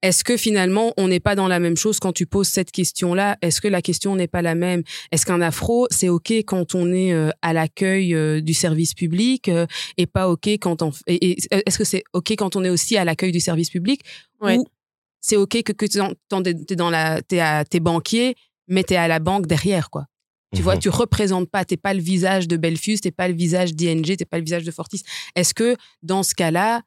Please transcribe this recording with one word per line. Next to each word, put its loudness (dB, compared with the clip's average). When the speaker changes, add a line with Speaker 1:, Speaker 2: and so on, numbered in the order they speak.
Speaker 1:
Est-ce 2
que 0
finalement, 2
on 2
n'est 2
pas 0
dans 0
la 2
même 0
chose 0
quand -2
tu -2
poses 0
cette -2
question-là ? 0
Est-ce 0
que 0
la 2
question -2
n'est 0
pas -2
la 0
même ? 0
Est-ce 0
qu'un 2
afro, 2
c'est 0
OK 0
quand -2
on 2
est, 2
euh, 2
à 0
l'accueil, 0
euh, 0
du 0
service 0
public, 0
euh, 2
et 2
pas 0
OK 0
quand -2
on 0
f-, -12
et, 2
et -2
est-ce -2
que 0
c'est -2
OK -2
quand -2
on 0
est 0
aussi 0
à 2
l'accueil 0
du 0
service 0
public ? -2
Speaker 2:
Ouais. 2
Speaker 1:
Ou 2
c'est 2
OK 2
que, -4
que 0
t'es 0
dans, 0
t'en, 0
t'es -2
dans 2
la, 0
t'es 0
à, 2
t'es 0
banquier, 0
mais 2
t'es 0
à 2
la 2
banque 0
derrière, 0
quoi. -10
Tu 0
vois, 2
Speaker 3:
Mhm. -2
Speaker 1:
tu 0
représentes 0
pas, -2
t'es -4
pas -2
le 0
visage 0
de 0
Belfius, -2
t'es -2
pas -4
le 0
visage 0
d'I -2
N 0
G, 0
t'es -4
pas -6
le -4
visage -4
de -8
Fortis. -10
Est-ce 0
que, 2
dans 0
ce -2
cas-là 0